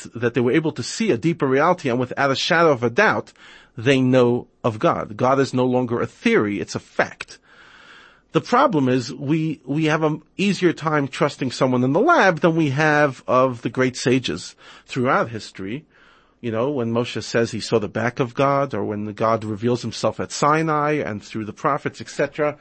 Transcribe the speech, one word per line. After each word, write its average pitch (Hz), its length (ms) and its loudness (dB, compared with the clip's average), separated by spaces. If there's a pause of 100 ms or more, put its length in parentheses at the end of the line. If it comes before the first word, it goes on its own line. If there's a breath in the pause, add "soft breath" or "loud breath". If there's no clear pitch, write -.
(160)
that 117 180 -2
they 135 60 0
were 123 100 2
able 156 220 0
to 131 100 -8
see 214 300 -2
a 123 40 2
deeper 160 300 -2
reality, 147 420 2
and 120 120 0
without 135 320 0
a - 20 0
shadow 165 380 2
of 120 100 0
a 120 80 2
doubt, 135 420 0 (440 loud breath)
they 131 240 2
know 123 480 4 (160)
of 107 160 0
God. 110 360 -2
God 127 220 2
is 131 160 0
no 127 100 2
longer 123 360 0
a - 80 -4
theory, 117 500 0
it's - 160 -8
a 101 60 -6
fact. - 580 -6 (920 loud breath)
The 160 80 2
problem 233 480 2
is 127 260 0
we, 156 500 -4
we 151 200 -2
have 156 180 0
an 156 220 -2 (120)
easier 180 360 2
time 151 340 -2
trusting 139 460 -2
someone 127 320 2
in 131 80 2
the 165 80 2
lab 233 400 4
than 165 160 4
we 160 140 2
have 147 580 2
of 127 340 2
the 127 80 -4
great 127 260 0
sages 120 600 -2 (300 loud breath)
throughout 143 420 0
history. 110 580 -10 (540 soft breath)
You 120 120 -6
know, 117 180 0
when 120 220 -2
Moshe 120 320 -2
says 117 260 0
he 113 80 -6
saw 110 220 0
the 101 80 -6
back 113 320 -4
of 120 120 -2
God, 139 400 0
or 104 120 -4
when 104 280 -6
God 113 300 0
reveals 110 400 -2
himself 110 380 -4
at 90 100 -6
Sinai 151 640 0
and 107 280 -4
through 110 260 -10
the 104 60 -12
prophets, 143 480 -4
et - 80 -14
cetera. 147 520 -4